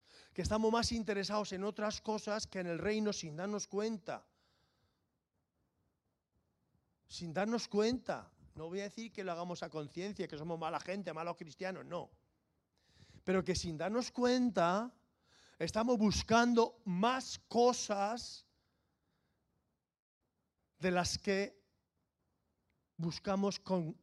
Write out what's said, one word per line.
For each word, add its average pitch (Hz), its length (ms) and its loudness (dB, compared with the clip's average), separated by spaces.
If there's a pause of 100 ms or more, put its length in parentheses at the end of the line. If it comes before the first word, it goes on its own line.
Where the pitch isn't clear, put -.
(340)
Que 190 60 -4
estamos 220 280 2
más 226 220 2
interesados 208 640 -2
en 190 100 -4
otras 208 380 -4
cosas 214 440 -4
que - 140 -8
en 180 80 -4
el 170 100 -2
reino 208 360 0
sin 156 240 -8
darnos 202 300 -4
cuenta. 196 600 -4 (2750)
Sin 170 260 -10
darnos 214 360 0
cuenta. 208 600 0 (240)
No 156 140 -10
voy 185 140 -6
a - 20 -6
decir 220 300 -12
que 202 100 -8
lo 185 80 -4
hagamos 175 320 -4
a 165 60 -8
conciencia, 170 580 -6
que 156 100 -10
somos 165 220 -6
mala 165 220 -2
gente, 180 320 -6
malos 170 240 -6
cristianos, 170 480 -10
no. 160 260 -8 (1120)
Pero 190 220 0
que 180 100 0
sin 165 220 -4
darnos 208 340 -2
cuenta 240 840 2 (640)
estamos 226 400 2
buscando 233 880 6
más 226 640 0
cosas 233 1000 2 (2250)
de 180 120 2
las 175 260 2
que 196 400 0 (1400)
buscamos 190 640 0
con, 170 420 0